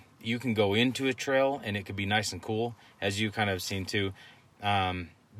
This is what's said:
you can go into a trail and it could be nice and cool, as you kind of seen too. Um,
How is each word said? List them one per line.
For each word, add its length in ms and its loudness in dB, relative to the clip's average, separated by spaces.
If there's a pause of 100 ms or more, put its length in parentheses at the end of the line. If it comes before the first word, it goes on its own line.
(240)
you 160 -2
can 160 0
go 200 4
into 320 2
a 80 0
trail 500 2
and 120 -2
it 100 -6
could 100 -8
be 100 -2
nice 260 2
and 100 -10
cool, 320 -2 (260)
as 200 0
you 100 0
kind 200 0
of 120 -2
seen 240 -4
too. 260 0 (500)
Um, 480 0 (300)